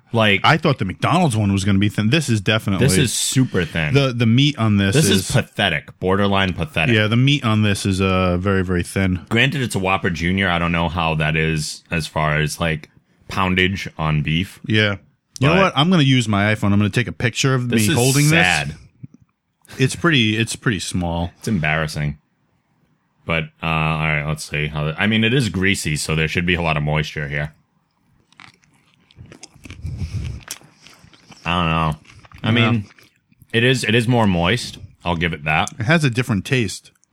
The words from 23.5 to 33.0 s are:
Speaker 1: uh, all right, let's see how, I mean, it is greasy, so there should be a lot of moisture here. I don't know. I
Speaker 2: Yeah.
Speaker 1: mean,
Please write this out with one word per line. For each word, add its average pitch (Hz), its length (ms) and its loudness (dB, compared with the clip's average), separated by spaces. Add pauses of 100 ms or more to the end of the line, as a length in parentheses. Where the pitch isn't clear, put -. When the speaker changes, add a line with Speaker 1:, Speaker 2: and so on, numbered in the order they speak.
Speaker 1:
uh, 82 40 -6
all 80 320 0 (100)
right, 76 180 -2
let's 76 220 -6
see 73 200 -4
how, 76 280 -4
I 98 100 0
mean, 110 160 2
it 113 120 2
is 123 160 0
greasy, 92 460 -2
so 80 200 -4
there 80 120 0
should 87 180 -2
be 90 80 2
a 85 80 -2
lot 78 160 0
of 76 40 -2
moisture 76 460 -4
here. 73 240 -6 (4000)
I 87 180 0
don't 82 80 2
know. 80 280 0 (440)
I - 100 -4
Speaker 2:
Yeah. 117 180 2
Speaker 1:
mean, 110 140 -2 (680)